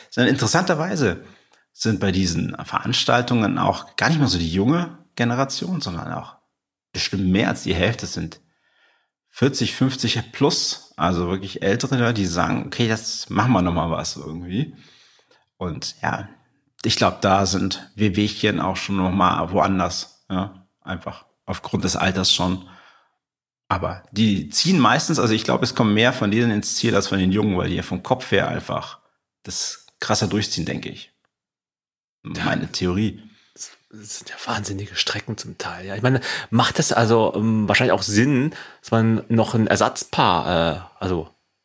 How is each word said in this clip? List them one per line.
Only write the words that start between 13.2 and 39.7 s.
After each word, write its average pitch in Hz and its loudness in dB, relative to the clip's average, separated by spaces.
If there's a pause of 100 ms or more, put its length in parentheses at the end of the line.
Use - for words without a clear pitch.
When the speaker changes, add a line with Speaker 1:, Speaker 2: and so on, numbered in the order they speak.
Speaker 1:
machen 104 2
wir 95 4
noch 87 2
mal 82 -2
was - -6
irgendwie." 87 -6 (840)
Und 82 -8
ja, - -4 (540)
ich 110 0
glaub, 92 0
da 98 4
sind 95 -4
Wehwehchen 104 0
auch 92 -2
schon - -4
noch 92 0
mal 90 2
woanders, 92 -2
ja, 98 -6 (160)
einfach - -10 (200)
aufgrund - -4
des 90 -2
Alters 92 0
schon. 92 0 (1000)
Aber 80 -4
die 98 2
ziehen 170 2
meistens, 131 4
also 110 4
ich 110 0
glaub, - 0
es 123 -2
kommen 107 4
mehr 113 4
von 101 0
denen 117 2
ins - -2
Ziel 110 0
als 98 2
von 98 0
den 92 4
Jungen, 101 2
weil 90 -2
die 87 -2
ja 87 -4
vom 90 -6
Kopf - -4
her 90 2
einfach - -8 (440)
das - -10 (140)
krasser 110 0
durchziehen, 95 -2
denke - -6
ich. - -16 (1120)
Speaker 2:
Ja. 85 -8
Speaker 1:
Meine 78 -2
Theorie. 98 -2 (320)
Speaker 2:
Das, - -14 (180)
das 107 -12
sind - -14
ja - -12 (100)
wahnsinnige 104 -6
Strecken - -4
zum - -12
Teil. 87 -10
Ja, 98 -6
ich 104 -6
meine, 127 4 (280)
macht 120 2
das - 0
also, 113 6
ähm, 107 2
wahrscheinlich 110 4
auch 95 2
Sinn, 127 2 (280)
dass - -14
man 113 4
noch 113 2
ein 110 4
Ersatzpaar, 90 2